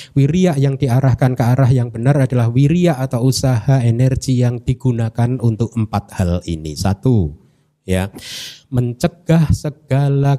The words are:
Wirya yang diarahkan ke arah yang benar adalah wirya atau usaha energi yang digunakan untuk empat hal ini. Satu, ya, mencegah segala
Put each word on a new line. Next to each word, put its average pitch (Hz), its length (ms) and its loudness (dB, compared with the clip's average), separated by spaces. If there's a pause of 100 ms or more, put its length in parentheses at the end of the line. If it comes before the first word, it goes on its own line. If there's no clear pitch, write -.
(140)
Wirya 156 400 2
yang 135 240 0
diarahkan 127 560 2
ke 127 80 -2
arah 123 260 2
yang 120 220 0
benar 120 320 0
adalah 123 240 0
wirya 143 560 2
atau 131 240 -2
usaha 131 560 0
energi 127 560 0
yang 120 240 0
digunakan 117 800 -2
untuk 113 320 -2
empat 107 400 -4
hal 87 180 0 (140)
ini. 78 320 -8
Satu, 95 560 0 (480)
ya, 92 300 -2 (560)
mencegah 135 800 0
segala 139 920 0